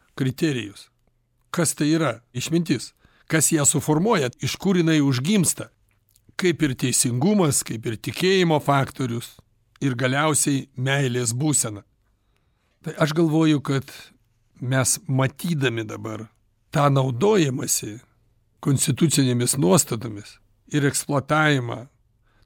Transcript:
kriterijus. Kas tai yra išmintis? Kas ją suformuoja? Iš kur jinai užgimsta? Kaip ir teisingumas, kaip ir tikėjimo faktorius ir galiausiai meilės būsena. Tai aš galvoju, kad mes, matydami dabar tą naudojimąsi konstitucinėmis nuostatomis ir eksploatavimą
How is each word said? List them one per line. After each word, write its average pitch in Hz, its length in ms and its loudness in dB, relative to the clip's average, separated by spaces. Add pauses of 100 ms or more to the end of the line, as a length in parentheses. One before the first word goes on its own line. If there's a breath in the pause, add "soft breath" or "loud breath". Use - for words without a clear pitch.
(180)
kriterijus. 131 720 -4 (640)
Kas 170 180 0
tai 151 220 -2
yra 147 240 0 (180)
išmintis? 156 560 -2 (380 soft breath)
Kas 156 220 2
ją 151 140 2
suformuoja? 151 640 2 (120)
Iš - 160 -4
kur 190 160 2
jinai 160 240 4
užgimsta? 139 680 0 (680)
Kaip 165 320 0
ir 131 80 0
teisingumas, 135 880 2
kaip 110 240 -10
ir 113 80 -6
tikėjimo 175 640 0
faktorius 131 800 -2 (420)
ir 139 160 0
galiausiai 135 800 0
meilės 127 580 0
būsena. 123 540 -2 (960)
Tai 160 160 -8
aš 156 160 0
galvoju, 160 480 4
kad 135 280 -4 (680)
mes, 127 480 0
matydami 131 840 0
dabar 107 380 -10 (480)
tą 143 180 4
naudojimąsi 135 1120 0 (640)
konstitucinėmis 131 920 2
nuostatomis 117 800 -2 (400)
ir 143 140 2
eksploatavimą 139 960 0 (600)